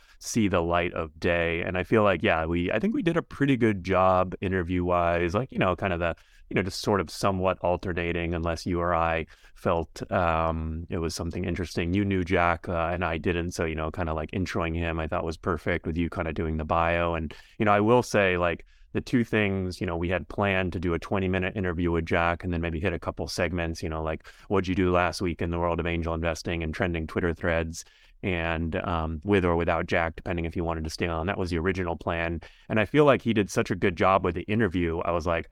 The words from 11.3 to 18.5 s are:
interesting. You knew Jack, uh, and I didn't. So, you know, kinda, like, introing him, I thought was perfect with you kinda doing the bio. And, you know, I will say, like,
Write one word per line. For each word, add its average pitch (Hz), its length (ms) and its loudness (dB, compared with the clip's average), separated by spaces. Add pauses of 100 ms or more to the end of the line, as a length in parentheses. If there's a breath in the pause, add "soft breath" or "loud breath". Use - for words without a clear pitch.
interesting. 87 480 -2
You 101 120 2
knew 95 200 0
Jack, 87 440 2
uh, 82 240 -2
and 87 120 -2
I 82 140 -2
didn't. 85 340 0
So, 90 140 -2
you 80 80 -2
know, 78 160 -4
kinda, 80 240 -4
like, 78 160 -4
introing 85 440 -2
him, 85 240 -2
I 80 80 -4
thought 87 180 -4
was 80 120 -4
perfect 85 500 -2
with 80 120 -4
you 85 100 0
kinda 80 240 -4
doing 80 240 -2
the 78 80 -2
bio. 85 500 2
And, 80 200 -6 (240 loud breath)
you 113 80 0
know, 104 60 4
I 104 80 6
will 117 220 6
say, 98 360 2
like, 87 260 0 (280)